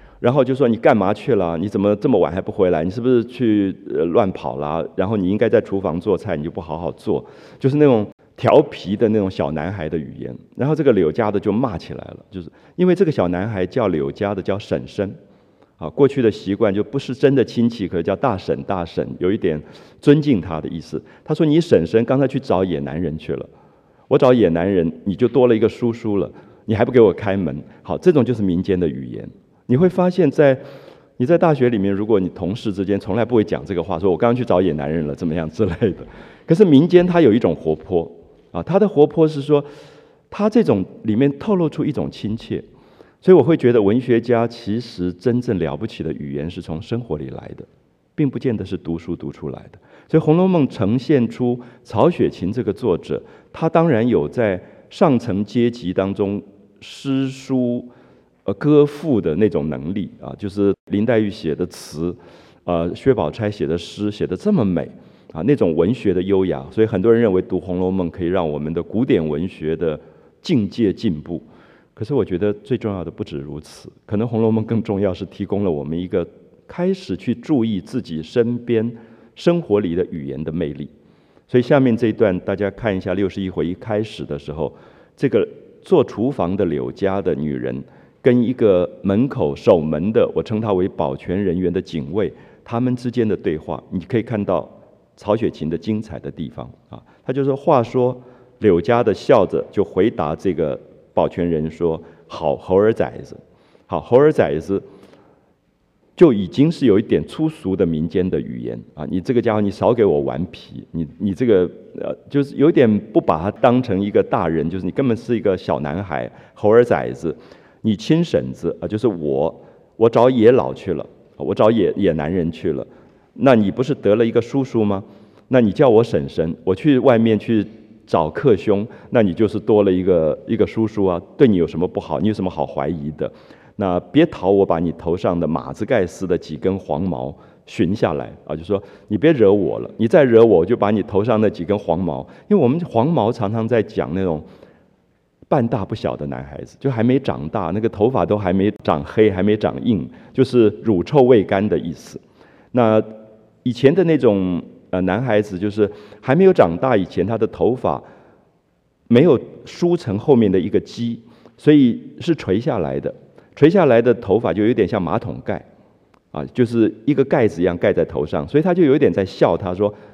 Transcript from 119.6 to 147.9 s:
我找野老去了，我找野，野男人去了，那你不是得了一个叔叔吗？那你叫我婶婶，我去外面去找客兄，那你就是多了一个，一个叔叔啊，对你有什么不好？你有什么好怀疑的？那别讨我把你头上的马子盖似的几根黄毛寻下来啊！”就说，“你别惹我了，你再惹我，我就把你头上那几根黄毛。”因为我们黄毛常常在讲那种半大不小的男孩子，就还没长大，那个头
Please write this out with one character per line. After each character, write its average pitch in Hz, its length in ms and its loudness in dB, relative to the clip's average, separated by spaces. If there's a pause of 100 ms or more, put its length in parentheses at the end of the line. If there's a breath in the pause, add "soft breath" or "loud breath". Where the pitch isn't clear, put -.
我 113 120 4
找 120 200 6
野 120 220 6
老 73 220 0
去 85 200 -8
了， 67 120 -6 (300)
我 71 180 -4
找 107 160 4
野， 104 280 2
野 95 160 2
男 78 180 -4
人 87 200 -2
去 85 200 -6
了， 65 140 -6 (480 soft breath)
那 127 220 4
你 104 160 4
不 120 120 -6
是 139 100 -2
得 101 220 2
了 117 100 2
一 117 60 -2
个 117 100 2
叔 135 220 -4
叔 113 220 0
吗？ 98 180 -2 (440 loud breath)
那 131 120 4
你 143 120 4
叫 143 180 4
我 113 140 6
婶 76 260 -2
婶， 82 340 -4
我 92 120 0
去 139 240 2
外 120 180 4
面 110 220 2
去 107 260 0 (400)
找 80 240 0
客 120 260 2
兄， 101 300 -2 (240 loud breath)
那 120 140 2
你 92 100 0
就 104 140 0
是 101 120 -6
多 104 220 2
了 98 100 4
一 92 120 0
个， 85 420 2
一 113 100 -2
个 101 120 0
叔 110 180 -2
叔 104 200 -2
啊， 87 140 0 (160)
对 143 120 6
你 104 80 4
有 85 100 2
什 80 140 -6
么 87 80 0
不 - 120 -8
好？ 78 200 -6
你 92 80 -2
有 107 60 0
什 98 100 -6
么 92 60 -4
好 78 140 -6
怀 71 240 -4
疑 76 300 -6
的？ 76 140 -6 (460 loud breath)
那 90 220 0 (120)
别 147 160 4
讨 92 240 -2
我 98 140 6
把 85 120 0
你 85 140 -2
头 82 260 -4
上 90 220 -2
的 82 80 -2
马 71 260 -6
子 104 100 -8
盖 104 220 0
似 90 220 -10
的 85 100 0
几 78 180 -10
根 95 220 -4
黄 80 240 -6
毛 73 340 -6 (300 soft breath)
寻 95 300 -2
下 101 180 0
来 65 180 -8 (140)
啊！” 73 100 -8
就 80 80 -12
说 98 180 -2 (260 loud breath)
，“你 104 100 -4
别 147 140 4
惹 110 200 4
我 78 280 0
了， 60 180 -10
你 113 100 0
再 156 160 6
惹 117 220 8
我， 104 140 6
我 87 60 4
就 113 120 0
把 101 140 2
你 107 100 2
头 98 220 -2
上 113 180 2
那 107 80 2
几 85 160 -6
根 101 140 0
黄 85 180 -2
毛。” 80 220 -4 (300 loud breath)
因 208 60 4
为 185 60 4
我 123 60 4
们 147 140 2
黄 131 280 0
毛 120 220 2
常 104 200 -4
常 113 160 -4
在 113 140 2
讲 76 320 -6
那 95 100 -2
种 78 200 -2 (1040 loud breath)
半 135 180 0
大 113 180 -4
不 110 120 -8
小 67 200 -6
的 73 120 -10
男 65 160 -10
孩 69 200 -16
子， - 160 -20
就 139 120 -2
还 113 100 -4
没 127 160 4
长 78 320 -4
大， 90 240 -4
那 107 60 -4
个 110 100 -2
头 104 200 2